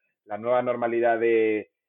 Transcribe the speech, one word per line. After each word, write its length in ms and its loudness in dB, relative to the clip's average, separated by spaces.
la 140 -10
nueva 240 0
normalidad 560 0
de, 500 0